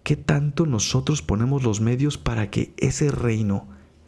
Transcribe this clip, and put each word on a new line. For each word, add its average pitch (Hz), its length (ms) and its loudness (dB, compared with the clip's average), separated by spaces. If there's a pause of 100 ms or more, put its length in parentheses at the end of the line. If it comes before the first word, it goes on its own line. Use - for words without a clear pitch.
¿qué 151 140 0
tanto 147 500 0
nosotros 131 560 0
ponemos 127 400 0
los 110 200 0
medios 127 360 2
para 113 320 -2
que - 280 -2
ese 139 340 0
reino 110 560 0 (400)